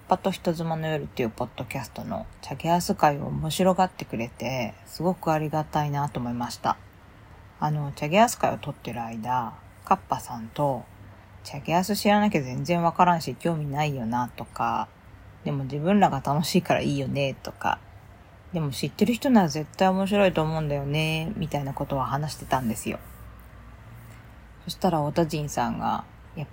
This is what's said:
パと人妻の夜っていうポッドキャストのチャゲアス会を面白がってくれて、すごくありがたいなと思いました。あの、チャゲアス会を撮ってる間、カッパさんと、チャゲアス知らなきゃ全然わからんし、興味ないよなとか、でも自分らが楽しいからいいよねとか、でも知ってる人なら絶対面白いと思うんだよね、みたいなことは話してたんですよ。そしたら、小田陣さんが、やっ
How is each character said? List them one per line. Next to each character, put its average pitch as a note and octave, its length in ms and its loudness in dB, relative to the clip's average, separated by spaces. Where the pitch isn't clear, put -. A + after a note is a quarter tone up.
パ F#3 120 2
と G3 120 -2
人 F#3 220 -2
妻 E3 240 -4
の D#3+ 100 -4
夜 D3+ 180 -2
っ - 20 -8
て - 160 -4
い A#2 40 2
う G#2+ 40 -4
ポ B2 160 -4
ッ - 100 -8
ド C3 80 -6
キ - 140 -8
ャ A#2 60 -6
ス - 80 -14
ト - 120 -10
の - 220 -8
チ - 80 -12
ャ C#3+ 60 -8
ゲ E3 140 -2
ア F3 120 4
ス G3+ 120 0
会 D3 240 4
を D3+ 100 -6
面 D3 220 -2
白 F#3 220 4
が F#3 120 4
っ F#3 60 2
て - 140 -12
く - 140 -6
れ A#2 100 -4
て、 A#2+ 460 -4
す - 180 -10
ご F3+ 120 2
く E3+ 180 -2
あ D#3 60 2
り D3+ 100 -2
が D#3 160 -2
た D3+ 220 0
い D3 40 -4
な C#3+ 200 -2
と C3 100 -6
思 A#2+ 80 -4
い A#2+ 60 -4
ま A#2+ 160 -4
し - 80 -12
た。 - 180 0
あ D3+ 120 0
の、 D3 220 -4
チ - 120 -6
ャ D3+ 40 -2
ゲ F#3 120 6
ア A#3+ 80 8
ス - 100 -6
会 - 140 0
を - 60 -6
撮 - 140 -8
っ - 20 -18
て - 180 -10
る A#2 100 -6
間、 A#2 520 -4
カ F#3+ 80 4
ッ F#3 40 4
パ C3+ 100 -2
さ - 160 -10
ん A2+ 120 -10
と、 C#3 360 0
チ - 120 -14
ャ C#3+ 80 -10
ゲ - 120 0
ア F3+ 80 4
ス G3+ 140 -2
知 G#3 140 2
ら G#3 100 6
な G#3+ 80 4
き F3+ 80 2
ゃ D3 60 2
全 B2+ 240 -4
然 E3+ 160 2
わ E3 100 4
か F3+ 140 6
ら F3 80 6
ん D#3+ 80 0
し、 B2+ 120 -4
興 E3+ 220 0
味 D3+ 80 -2
な D3 220 0
い C#3+ 100 -2
よ B2 80 -4
な A#2+ 240 0
と - 160 -12
か、 A#2 440 -2
で D3+ 80 -2
も C#3 120 -2
自 C3+ 140 -4
分 F#3+ 220 4
ら F3 100 6
が C3+ 100 -2
楽 D3 240 0
し - 140 2
い E3+ 40 6
か D3 120 2
ら - 80 2
い C#3+ 140 0
い - 20 -2
よ C3 100 -2
ね C3+ 240 0
と - 180 -12
か、 - 280 -2
で F3 80 -2
も C#3+ 120 -2
知 D3 160 -4
っ - 20 -8
て - 160 2
る A#3+ 80 2
人 C4+ 160 0
な A3+ 100 10
ら F3 80 6
絶 D3+ 180 -4
対 F#3+ 100 6
面 F#3+ 180 2
白 G3+ 200 6
い F3+ 80 2
と D#3+ 80 2
思 D#3+ 160 0
う - 20 0
ん D3+ 80 -2
だ C#3+ 60 0
よ C#3 100 -2
ね、 D#3 520 0
み D#3+ 120 -4
た C#3+ 120 -2
い C#3+ 40 -4
な C3+ 80 -4
こ F#3 140 -4
と C#3+ 100 -2
は C3 80 0
話 D3 280 -2
し - 40 -12
て - 80 -14
た C3 160 0
ん B2+ 80 -2
で G#2+ 80 -2
す - 140 -6
よ。 - 80 -6
そ - 80 -10
し - 20 -12
た F#3+ 160 2
ら、 E3 100 2
小 D3 120 0
田 E3+ 140 2
陣 D3+ 220 -4
さ A#2 220 -2
ん A2+ 80 -4
が、 A2 260 -2
や D3 80 -8
っ - 80 -10